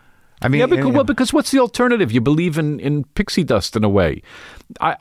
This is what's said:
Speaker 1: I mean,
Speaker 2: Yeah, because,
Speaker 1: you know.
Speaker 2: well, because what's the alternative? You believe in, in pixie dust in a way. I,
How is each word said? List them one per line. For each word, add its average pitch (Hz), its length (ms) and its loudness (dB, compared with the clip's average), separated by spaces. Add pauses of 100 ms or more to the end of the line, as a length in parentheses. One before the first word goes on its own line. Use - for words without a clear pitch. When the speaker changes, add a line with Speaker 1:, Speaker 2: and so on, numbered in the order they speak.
(420)
Speaker 1:
I - 60 -2
mean, 135 120 2
Speaker 2:
Yeah, 247 60 2
because, 277 200 0
Speaker 1:
you 262 60 0
know. 247 60 2
Speaker 2:
well, 277 60 2
because 254 300 -2
what's 294 180 0
the 269 80 2
alternative? 240 520 0
You 120 100 2
believe 151 360 0
in, 151 220 -2
in 143 240 -2 (100)
pixie - 300 -2
dust 117 320 -2
in 107 80 0
a 107 60 4
way. 90 340 0 (580)
I, 160 200 -2